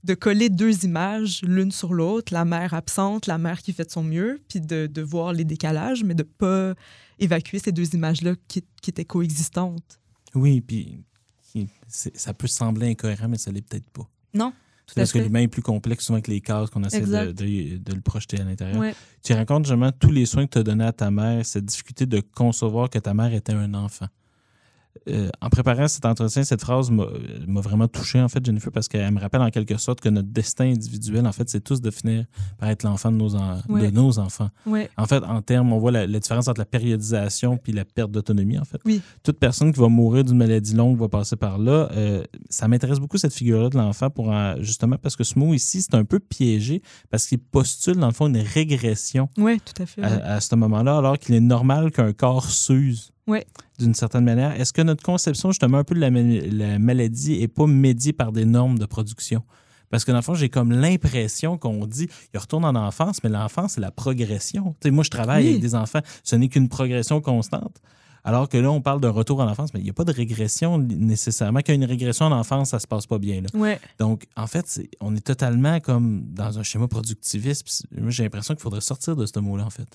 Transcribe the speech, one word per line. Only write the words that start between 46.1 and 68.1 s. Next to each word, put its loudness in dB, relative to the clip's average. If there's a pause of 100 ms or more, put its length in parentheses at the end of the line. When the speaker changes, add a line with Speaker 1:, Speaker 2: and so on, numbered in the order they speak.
Speaker 2:
piégé, 0 (280)
parce 0
qu'il 0
postule, 0
dans 4
le 2
fond, 0
une 2
régression 0
Speaker 1:
Ouais, 2
tout -12
à -4
fait, -10
Speaker 2:
à, 2
Speaker 1:
ouais. 2
Speaker 2:
à -2
ce 0
moment-là, 4
alors 2
qu'il 2
est 6
normal 4
qu'un 2
corps 0
s'use 0 (160)
Speaker 1:
Ouais. -2 (320)
Speaker 2:
d'une 4
certaine 2
manière. 2
Est-ce -2
que 2
notre 2
conception, 0
justement, 4
un 4
peu -2
de 2
la 2
ma-, 4
la 0
maladie 2 (100)
est 0
pas 2
médiée 4
par -2
des 0
normes 4
de -2
production ? -6 (480)
Parce 0
que -4
dans 4
le 0
fond, -2
j'ai 2
comme 2
l'impression 0
qu'on -4
dit, -4 (260)
il -6
retourne -2
en 4
enfance, -2
mais 2
l'enfance, -2
c'est -4
la -4
progression. -4
Tu 2
sais, 4
moi, 4
je -2
travaille 2
Speaker 1:
Oui. 6
Speaker 2:
avec 4
des 0
enfants. 0 (240)
Ce 0
n'est 4
qu'une 4
progression -2
constante. -2 (480)